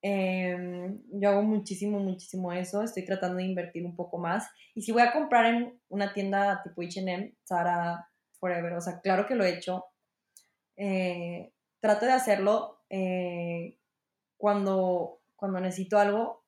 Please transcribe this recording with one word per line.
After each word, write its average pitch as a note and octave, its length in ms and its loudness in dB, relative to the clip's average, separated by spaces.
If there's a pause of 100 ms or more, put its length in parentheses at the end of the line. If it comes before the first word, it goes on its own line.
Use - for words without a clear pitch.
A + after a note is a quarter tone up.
Em, F#3 1000 -2 (120)
yo G3+ 160 4
hago G3+ 140 6
muchísimo, G#3 560 0
muchísimo F#3 540 -4
eso, F#3 300 -2
estoy G#3 220 -6
tratando F3+ 320 -2
de F#3 80 -2
invertir F3 400 -4
un F3 100 -10
poco F3 240 -8
más, F3 300 -2 (260)
y A3 80 -8
si A3+ 100 -4
voy A#3+ 100 6
a A#3+ 100 4
comprar A#3+ 340 4
en A#3+ 420 0
una G3+ 240 -2
tienda G3 500 2
tipo F3 200 -10
H E3+ 180 -8
and F#3+ 80 -2
M, F#3 280 -6 (100)
Zara, F3 640 -2 (300)
Forever, E3+ 340 -2
o F3 80 -6
sea, F3 200 -6
claro G3 260 2
que C4 80 0
lo G#3+ 100 4
he F3+ 120 2
hecho, F#3 280 -6 (920)
eh, F3+ 760 -4 (280)
trato G#3+ 260 4
de C4 60 6
hacerlo, G#3+ 760 2
eh, F3 920 -4 (580)
cuando, F#3+ 840 0 (160)
cuando F#3+ 240 -4
necesito F#3 380 0
algo G#3 480 2